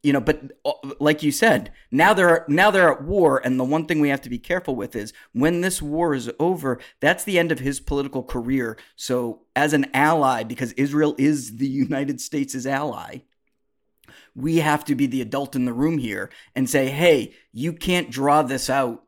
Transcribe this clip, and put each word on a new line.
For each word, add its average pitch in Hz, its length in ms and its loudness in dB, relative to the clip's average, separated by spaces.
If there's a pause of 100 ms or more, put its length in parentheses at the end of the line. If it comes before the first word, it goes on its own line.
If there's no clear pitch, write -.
you 143 100 2
know, 139 80 2
but, 135 300 -2 (120)
uh, 147 100 -2 (260)
like 151 240 2
you 147 80 2
said, - 400 2 (180)
now 170 240 4
they're, 175 340 4
now 180 220 4
they're 185 220 6
at 135 120 -4
war, 160 400 2
and 127 160 0
the 127 40 0
one 156 240 -2
thing 160 120 0
we 147 100 2
have 139 120 -2
to 127 80 -14
be 120 80 -6
careful 175 380 -6
with 104 200 -8
is 107 160 -8 (220)
when 170 280 2
this 180 200 -2
war 151 320 -2
is 117 160 -4 (100)
over, 151 400 -2 (200)
that's 175 240 0
the 185 160 0
end 165 120 0
of 139 60 0
his 135 220 -4
political 139 420 -4
career. 123 560 -4 (180)
So 123 460 -4 (140)
as 147 180 2
an 139 220 2
ally, 135 480 2
because 117 300 -6
Israel 143 440 0
is 135 400 0
the 135 100 -2
United 135 540 -2
States' 135 460 -6
ally, 139 540 -6 (1120)
we 156 220 0
have 151 280 2
to 147 100 0
be 135 120 2
the 127 140 -4
adult 135 340 -6
in 127 100 0
the 120 80 -2
room 151 240 0
here 110 320 -6 (260)
and 131 140 0
say, 135 200 0
"Hey, 147 440 2 (180)
you 156 220 -4
can't 180 380 -2
draw 143 300 4
this 131 280 -4
out 127 380 -2